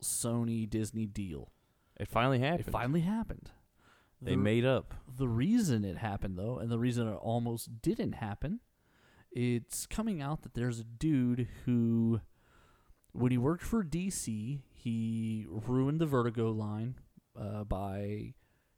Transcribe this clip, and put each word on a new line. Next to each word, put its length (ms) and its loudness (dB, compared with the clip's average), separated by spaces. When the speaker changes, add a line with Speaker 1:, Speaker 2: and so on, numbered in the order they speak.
Speaker 1:
Sony, 680 0
Disney 360 0
deal. 460 -8
Speaker 2:
It 120 -4
finally 300 4
happened. 280 0
Speaker 1:
It 40 -4
finally 300 0
happened. 500 -2
Speaker 2:
They 100 -4
Speaker 1:
The 60 4
Speaker 2:
made 280 4
up. 280 2
Speaker 1:
the 220 -2
reason 560 4
it 120 -4
happened, 400 -4
though, 200 -4
and 120 -4
the 100 0
reason 280 0
it 80 -4
almost 680 -4
didn't 320 0
happen, 460 -6
it's 540 -2
coming 360 -2
out 200 -2
that 120 -16
there's 260 0
a 40 -8
dude 640 2
who, 540 4
when 180 2
he 60 4
worked 260 0
for 180 2
D 280 -2
C, 520 -4
he 800 -2
ruined 520 2
the 40 4
Vertigo 460 2
line, 440 -2
uh, 280 -6
by 680 -4